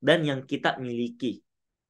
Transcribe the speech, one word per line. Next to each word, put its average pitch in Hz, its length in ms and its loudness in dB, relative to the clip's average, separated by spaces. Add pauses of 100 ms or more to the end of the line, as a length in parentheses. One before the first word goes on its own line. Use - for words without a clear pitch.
dan 156 240 4
yang 135 160 -2
kita 139 400 -2
miliki. 120 560 -4 (520)